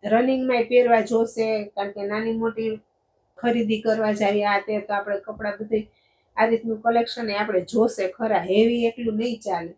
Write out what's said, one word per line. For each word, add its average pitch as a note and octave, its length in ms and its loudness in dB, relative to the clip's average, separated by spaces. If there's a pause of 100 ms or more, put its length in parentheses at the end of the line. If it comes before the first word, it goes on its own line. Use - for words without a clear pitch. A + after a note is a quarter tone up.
(140)
રનિંગમાંય B3+ 580 2
પહેરવા A#3+ 400 6
જોશે, A3+ 360 0 (280)
કારણ G3+ 200 -4
કે G#3 60 -8 (100)
નાની A3+ 320 -2
મોટી A3 300 -2 (680)
ખરીદી A3+ 460 0
કરવા A3 360 2
જાઈએ G#3 320 2
આ G3 140 2
તે, G#3 140 -2
તો G#3 120 -6
આપણે G3+ 320 -2
કપડાં G#3+ 340 -8
બધે G#3+ 200 -2 (580)
આ A3 120 4
રીતનું A3+ 320 -2
કલેક્શન A#3 480 0
એ G3+ 80 -2
આપણે G#3 240 0 (120)
જોશે A3+ 300 2 (120)
ખરા, G#3+ 340 0
હેવી A#3 400 4
એટલું A3+ 320 -4
નહીં A#3 240 -4
ચાલે. E3+ 320 -4